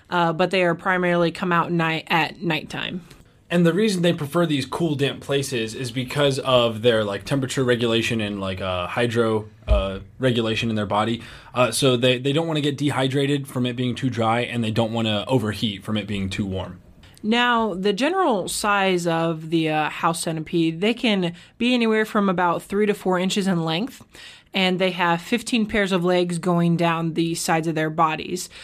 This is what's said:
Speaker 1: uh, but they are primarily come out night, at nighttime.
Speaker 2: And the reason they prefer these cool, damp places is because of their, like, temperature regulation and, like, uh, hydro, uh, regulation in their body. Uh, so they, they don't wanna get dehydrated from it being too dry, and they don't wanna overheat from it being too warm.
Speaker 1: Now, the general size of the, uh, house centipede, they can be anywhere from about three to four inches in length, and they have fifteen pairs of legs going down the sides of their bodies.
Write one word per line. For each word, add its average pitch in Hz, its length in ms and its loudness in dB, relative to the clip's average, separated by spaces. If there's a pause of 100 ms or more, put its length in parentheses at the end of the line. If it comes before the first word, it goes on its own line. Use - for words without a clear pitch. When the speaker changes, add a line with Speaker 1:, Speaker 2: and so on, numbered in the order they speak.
Speaker 1:
uh, 170 240 2
but 175 180 0
they 185 120 2
are 175 120 2
primarily 175 560 2
come 175 220 -2
out 165 180 2
night, 160 360 0
at 160 340 -2
nighttime. 165 600 -6 (480)
Speaker 2:
And 175 160 4
the 165 80 4
reason 196 260 2
they 170 140 4
prefer 165 320 0
these 143 180 0
cool, 160 300 -2
damp 131 260 -2
places 127 540 -2
is 123 180 -8
because 135 460 0
of 120 420 2
their, 113 240 4
like, 101 200 -4
temperature 135 400 -2
regulation 117 580 2
and, 104 180 -4
like, 95 220 -6
uh, 90 240 -2
hydro, 113 580 0 (240)
uh, 98 300 2 (200)
regulation 117 520 0
in 110 60 -2
their 104 100 -2
body. 110 340 0 (320)
Uh, 120 180 2
so 127 280 2
they, 127 180 4
they 131 160 -2
don't 160 140 0
wanna 156 160 -2
get 143 160 -2
dehydrated 139 680 0
from 123 200 -2
it 123 100 -4
being 127 180 -2
too 131 140 -2
dry, 113 320 0
and 120 240 -2
they 110 60 0
don't 113 220 0
wanna 110 360 0
overheat 107 560 -2
from 107 140 -2
it 101 80 -4
being 98 240 -2
too 101 160 -4
warm. 87 340 -6 (460)
Speaker 1:
Now, 233 460 2
the 190 220 0
general 277 540 0
size 190 580 0
of 165 420 0
the, 160 220 2
uh, 151 180 0
house 170 320 -2
centipede, 165 600 -2
they 220 100 2
can 202 400 0 (240)
be 240 160 0
anywhere 220 320 2
from 208 240 0
about 175 340 0
three 208 220 0
to 202 80 4
four 185 260 0
inches 185 280 0
in 170 180 2
length, 165 400 -4 (480)
and 185 260 2
they 185 120 2
have 175 320 0
fifteen 220 420 -2
pairs 208 260 0
of 180 140 2
legs 180 320 2
going 170 400 2
down 165 380 0
the 165 200 0
sides 165 320 0
of 165 80 -2
their 156 140 -2
bodies. 160 600 -2 (140)